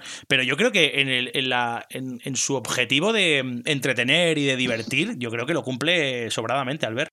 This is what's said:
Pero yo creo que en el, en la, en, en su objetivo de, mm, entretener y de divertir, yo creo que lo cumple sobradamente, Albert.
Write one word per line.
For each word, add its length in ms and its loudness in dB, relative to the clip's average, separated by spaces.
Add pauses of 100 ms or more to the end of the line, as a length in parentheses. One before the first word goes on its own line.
(280)
Pero 160 4
yo 140 0
creo 140 2
que 300 4
en 80 0
el, 240 0
en 160 -2
la, 400 0
en, 340 -8
en 120 -6
su 200 -2
objetivo 580 0
de, 300 4
mm, 220 -6
entretener 720 2
y 80 2
de 100 2
divertir, 600 0
yo 140 -4
creo 140 -4
que 80 0
lo 100 0
cumple 680 0
sobradamente, 560 -2
Albert. 280 -2